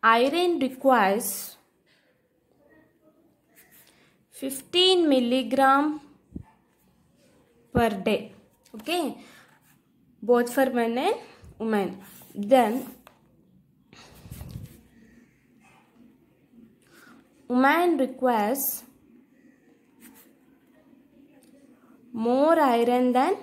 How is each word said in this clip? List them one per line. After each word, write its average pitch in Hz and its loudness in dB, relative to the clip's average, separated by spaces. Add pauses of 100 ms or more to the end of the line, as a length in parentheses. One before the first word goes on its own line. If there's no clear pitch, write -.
iron 277 2
requires 247 0 (2750)
fifteen 349 0
milligram 269 2 (1700)
per 240 2
day. 202 -4 (420)
Okay, 294 -6 (1040)
both 240 2
for 269 2
men 233 -2
and 370 0 (460)
women. 214 -4 (360)
Then 226 0 (4000)
woman 294 2
requires 254 -2 (3250)
more 254 2
iron 247 2
than 285 2